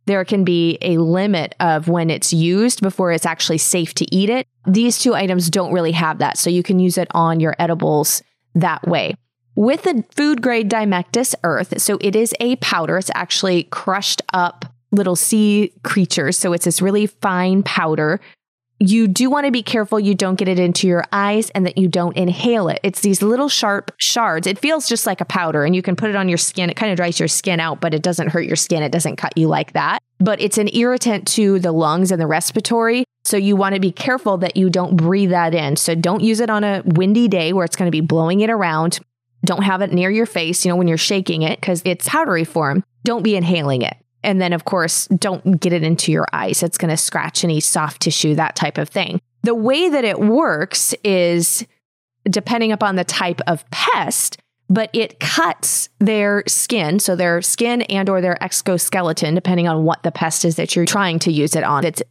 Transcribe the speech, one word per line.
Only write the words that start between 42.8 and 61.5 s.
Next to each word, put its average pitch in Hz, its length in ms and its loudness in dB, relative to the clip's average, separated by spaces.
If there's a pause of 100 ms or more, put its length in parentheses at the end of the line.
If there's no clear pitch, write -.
Don't 233 180 -2
be 214 140 2
inhaling 160 460 0
it. - 140 -4 (280)
And 190 160 2
then, 175 120 0
of 165 120 -2
course, 160 440 -2
don't 190 520 0
get 175 120 0
it 170 100 0
into 160 300 0
your 156 200 2
eyes. - 300 -2
It's 170 160 -2
gonna 160 180 -2
scratch - 480 -4
any 156 160 0
soft - 420 -2
tissue, 151 320 0
that 156 220 -2
type 147 220 -4
of 151 100 -4
thing. 175 320 -4 (220)
The 233 120 0
way 262 340 2
that 285 160 0
it 196 160 -2
works 208 840 0
is, 175 640 2 (640)
depending 220 420 0
upon 202 260 0
the 175 80 0
type 175 420 -4
of 165 240 -2
pest, - 680 -2 (320)
but 220 220 2
it - 280 -4
cuts - 680 -2 (100)
their 202 480 2
skin, 185 520 0
so 190 160 0
their 175 280 0
skin 240 400 -2
and 196 260 -2
or 190 120 0
their 175 220 -2
exoskeleton, 175 920 -2
depending 175 340 0
on 160 160 0
what 160 180 0
the 165 100 -2
pest - 320 -2
is 165 120 0
that 165 180 -4
you're 175 120 2
trying 180 320 0
to 165 140 0
use 147 240 0